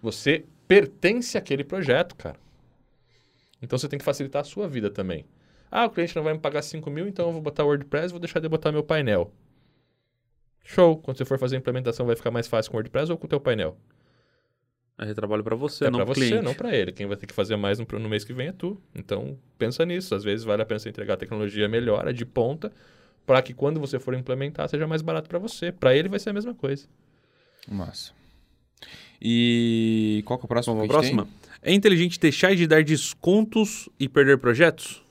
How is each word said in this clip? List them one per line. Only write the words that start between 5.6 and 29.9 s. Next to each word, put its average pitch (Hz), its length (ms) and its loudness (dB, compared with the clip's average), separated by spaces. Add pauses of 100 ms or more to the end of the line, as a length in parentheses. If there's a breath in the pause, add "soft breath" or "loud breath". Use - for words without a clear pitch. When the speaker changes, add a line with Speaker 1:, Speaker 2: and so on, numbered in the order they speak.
Speaker 1:
Ah, 233 160 2
o 220 40 0
cliente 170 260 -4
não 156 80 -4
vai 156 100 0
me 156 60 -6
pagar 147 220 -4
cinco 156 280 -12
mil, 156 160 -6
então 190 220 -4
eu 170 60 -2
vou 160 80 -8
botar 147 240 -2
o - 20 4
WordPress 147 400 0
e 180 40 -6
vou 175 80 -14
deixar 165 200 -2
de 160 80 -4
botar 156 240 0
meu 151 120 0
painel. 127 460 2 (1300)
Show! 170 360 6
Quando 131 180 -8
você 127 80 -4
for 135 120 -2
fazer 127 200 -2
a - 20 -2
implementação, 123 460 -2
vai 120 100 2
ficar 113 160 -4
mais 117 160 -4
fácil 113 240 -2
com 117 60 -4
o - 20 -2
WordPress 139 320 -2
ou 165 60 -4
com - 80 -12
o 160 40 -12
teu 143 120 0
painel? 107 360 -2 (1160)
Speaker 2:
É 110 100 -10
retrabalho 107 380 -2
pra 113 120 -2
você, 143 300 -4
Speaker 1:
É 135 40 4
Speaker 2:
não 123 80 0
Speaker 1:
pra - 80 2
Speaker 2:
pro 123 80 -2
Speaker 1:
você, 131 140 2
Speaker 2:
cliente. 156 180 2
Speaker 1:
não 127 80 -2
pra 226 200 -4
ele. 95 180 0
Quem 101 160 -8
vai 98 100 -4
ter - 80 -14
que - 80 -18
fazer 107 220 -2
mais 104 240 0
no, 113 80 -8 (120)
no 110 80 -6
mês 107 160 -2
que - 80 -16
vem 127 180 -8
é - 20 -12
tu. 190 280 -8 (140)
Então, 123 420 -8 (220)
pensa 123 280 0
nisso. 175 280 -4
Às 101 100 -4
vezes 107 220 -2
vale 104 160 0
a 110 40 0
pena 110 140 -4
você 107 100 -12
entregar 104 260 -4
a - 20 -8
tecnologia 107 500 -4
melhor, 113 400 0
a 139 40 -2
de 117 120 -6
ponta, 131 480 -4 (540 soft breath)
pra 131 160 6
que 127 140 -8
quando 151 240 -2
você 139 180 -6
for 127 160 -6
implementar, 135 560 -6
seja 151 160 -2
mais 160 160 -4
barato 160 260 -6
pra 175 120 -6
você. 185 320 -8
Pra 131 240 4
ele 160 120 2
vai 196 120 -4
ser 208 100 -8
a 202 40 -4
mesma 214 200 -6
coisa. 139 340 -6 (800)
Speaker 3:
Massa. 95 460 -10 (1080 loud breath)
E 113 1040 2